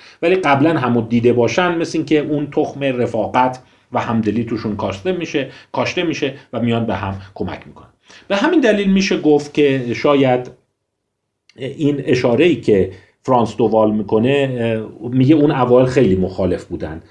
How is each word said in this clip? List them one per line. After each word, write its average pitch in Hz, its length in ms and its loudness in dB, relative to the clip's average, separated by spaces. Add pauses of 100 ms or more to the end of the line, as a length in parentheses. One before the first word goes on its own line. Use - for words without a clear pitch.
(220)
ولی 185 140 2
قبلاً 147 440 2
همو 120 220 0
دیده 120 320 2
باشن، 165 440 0
مثل 165 200 -4
این 151 80 -2
که 151 140 2
اون 143 320 -4
تخم 139 320 -4
رفاقت 123 800 -2 (280)
و 120 80 -2
همدلی 113 440 -2
توشون 110 320 -6
کاشته 98 360 -4
می‌شه، 160 360 -4 (240)
کاشته 127 320 -4
می‌شه 143 300 -2 (200)
و 120 80 -4
میان 117 240 0
به 101 100 -4
هم 98 260 -6 (140)
کمک 95 300 -8
می‌کنن. - 240 -20 (380)
به 196 80 -2
همین 311 240 2
دلیل 202 320 2
می‌شه 190 260 2
گفت 147 360 2
که 135 400 0
شاید 127 640 0 (960)
این 139 500 -2
اشاره‌ای 131 500 2
که 95 360 0 (300)
فرانس 120 360 0
دووال 110 340 2
می‌کنه، 123 680 0
اه، 113 500 -6
میگه 131 260 4
اون 147 160 4
اوایل 127 360 4
خیلی 113 280 2
مخالف 90 500 -2
بودن، 80 460 -10